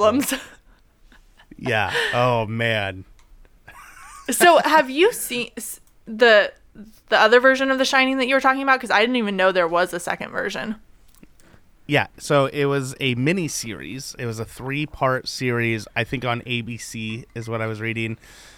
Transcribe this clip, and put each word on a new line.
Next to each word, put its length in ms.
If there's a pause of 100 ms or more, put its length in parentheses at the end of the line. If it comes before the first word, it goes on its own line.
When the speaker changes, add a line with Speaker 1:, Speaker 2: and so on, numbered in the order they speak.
Speaker 1:
problems. 340
<laughs> 40 (1120)
Speaker 2:
Yeah. 380 (200)
Oh, 320
man. 600 (1200)
Speaker 1:
So 280
have 320
you 240
seen 420
s-, 240 (260)
the, 460 (560)
the 100
other 220
version 320
of 60
The 80
Shining 320
that 100
you 80
were 60
talking 220
about? 180
'Cause 100
I 80
didn't 160
even 220
know 160
there 140
was 260
a 60
second 320
version. 440 (1120)
Speaker 2:
Yeah, 200 (100)
so 300
it 180
was 340
a 160
mini 320
series. 720
It 60
was 140
a 60
three-part 840
series, 680
I 80
think 220
on 200
A 160
B 160
C 560
is 140
what 140
I 60
was 120
reading. 380 (400)